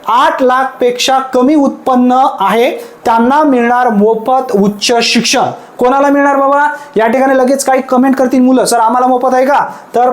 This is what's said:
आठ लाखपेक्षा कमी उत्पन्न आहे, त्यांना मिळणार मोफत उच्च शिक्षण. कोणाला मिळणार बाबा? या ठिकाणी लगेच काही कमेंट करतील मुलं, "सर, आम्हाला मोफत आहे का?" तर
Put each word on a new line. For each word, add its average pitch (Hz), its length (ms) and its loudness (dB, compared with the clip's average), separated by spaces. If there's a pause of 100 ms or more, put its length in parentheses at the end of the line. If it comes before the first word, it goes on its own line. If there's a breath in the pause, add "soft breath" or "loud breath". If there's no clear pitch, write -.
आठ 269 360 0
लाखपेक्षा 254 760 -2
कमी 254 360 0
उत्पन्न 262 720 0 (140)
आहे, 220 540 -2 (100)
त्यांना 240 380 2
मिळणार 247 460 0
मोफत 226 640 0
उच्च 208 400 0 (100)
शिक्षण. - 400 -2 (360 loud breath)
कोणाला 269 300 2
मिळणार 277 280 2
बाबा? 277 320 2 (280 loud breath)
या 220 100 2
ठिकाणी 262 320 2
लगेच 262 260 0
काही 262 180 0
कमेंट 254 340 0
करतील 262 240 0
मुलं, 254 240 2
"सर, 233 140 0
आम्हाला 233 280 0
मोफत 254 280 0
आहे 254 120 2
का?" 262 200 0 (280 loud breath)
तर 247 180 2